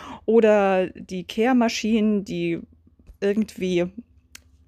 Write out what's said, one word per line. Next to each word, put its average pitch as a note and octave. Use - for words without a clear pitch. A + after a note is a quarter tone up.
oder G#3
die F#3
Kehrmaschinen, A3
die E3+
irgendwie F#3